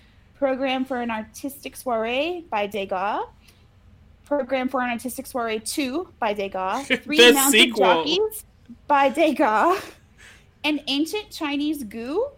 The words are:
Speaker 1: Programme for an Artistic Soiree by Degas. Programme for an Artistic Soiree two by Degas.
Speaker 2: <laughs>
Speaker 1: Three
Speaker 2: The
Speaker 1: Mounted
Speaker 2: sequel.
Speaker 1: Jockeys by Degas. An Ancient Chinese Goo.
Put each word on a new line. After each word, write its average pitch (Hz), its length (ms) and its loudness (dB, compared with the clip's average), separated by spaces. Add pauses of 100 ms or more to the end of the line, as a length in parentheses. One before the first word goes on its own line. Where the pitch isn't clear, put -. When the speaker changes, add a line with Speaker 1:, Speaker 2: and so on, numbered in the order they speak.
(360)
Speaker 1:
Programme 262 500 -2
for 247 160 -4
an 233 80 -6
Artistic 226 680 -10
Soiree 262 760 -4
by 208 180 -2
Degas. 202 580 -4 (1000)
Programme 262 440 -2
for 254 120 -2
an 247 80 -2
Artistic 240 360 -8
Soiree 226 340 -4
two 277 500 -4 (100)
by 220 140 -2
Degas. 196 540 -4
Speaker 2:
<laughs> 247 160 -2
Speaker 1:
Three 202 140 -2
Speaker 2:
The 240 160 10
Speaker 1:
Mounted 277 260 4
Speaker 2:
sequel. 233 440 4
Speaker 1:
Jockeys 392 400 -2 (440)
by 277 220 4
Degas. 302 760 2 (800)
An 294 240 -2
Ancient 320 420 -4
Chinese 294 540 -4
Goo. 240 440 -6 (100)